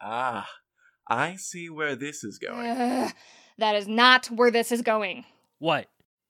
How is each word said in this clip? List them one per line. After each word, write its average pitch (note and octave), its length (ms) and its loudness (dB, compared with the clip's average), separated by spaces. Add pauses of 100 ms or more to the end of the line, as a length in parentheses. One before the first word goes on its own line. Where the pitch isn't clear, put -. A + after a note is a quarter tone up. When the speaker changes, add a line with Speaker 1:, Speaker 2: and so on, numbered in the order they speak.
Speaker 1:
Ah, A#2 480 -4 (580)
I D3+ 300 0
see E3+ 320 -12
where D3+ 260 -2
this C#3+ 280 -10
is G2+ 140 -12
going. A#3+ 320 -8
Speaker 2:
Ugh, B3 420 0 (460)
that G#3+ 180 2
is G3+ 120 -2
not A#3+ 400 6
where A#3+ 240 4
this A#3 200 2
is A#3+ 100 0
going. G#3 420 -2 (360)
Speaker 3:
What? D3 280 0 (420)